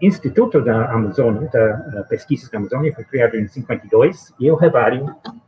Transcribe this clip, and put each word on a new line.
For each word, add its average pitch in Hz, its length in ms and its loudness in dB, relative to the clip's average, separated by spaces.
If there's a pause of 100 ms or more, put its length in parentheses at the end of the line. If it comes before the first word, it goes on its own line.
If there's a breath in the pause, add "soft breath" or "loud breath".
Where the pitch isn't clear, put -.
Instituto 196 580 2
da 113 300 0
Amazônia, 113 580 -2
da, 110 520 0
ah, - 80 -10
Pesquisas - 420 -6
da 110 80 -8
Amazônia, 131 340 -4
foi 113 120 -14
criado 120 320 0
em 107 100 -2
cinquenta - 400 -10
e - 20 -20
dois, 135 520 2
e 135 100 4
o 160 120 2
herbário, 131 520 2 (340)